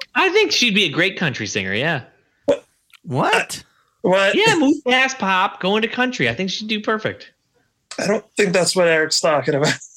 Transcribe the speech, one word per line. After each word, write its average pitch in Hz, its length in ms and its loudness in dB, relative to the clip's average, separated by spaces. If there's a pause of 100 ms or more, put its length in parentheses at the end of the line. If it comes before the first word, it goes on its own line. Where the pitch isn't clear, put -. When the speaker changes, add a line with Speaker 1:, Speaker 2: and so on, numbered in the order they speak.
(140)
Speaker 1:
I 349 160 2
think 381 220 2
she'd 233 220 2
be 202 100 2
a 170 40 2
great 151 300 0
country 120 280 -4
singer, 95 280 -4
yeah. 139 300 -2 (1000)
Speaker 2:
What? 226 600 -2 (380)
Speaker 3:
What? 196 320 2
Speaker 1:
Yeah, 427 220 4
move 302 200 4 (100)
past 254 320 0
pop, 190 420 0
go 196 160 0
into 220 120 -2
country. 247 400 -2
I 117 60 -2
think 185 160 -4
she'd 214 180 -8
do 214 120 -4
perfect. 214 520 -6 (680)
Speaker 3:
I - 80 -4
don't 208 180 -2 (120)
think 196 160 2
that's 175 240 0
what 180 120 4
Eric's 160 320 2
talking 151 340 0
about. 139 200 0 (220)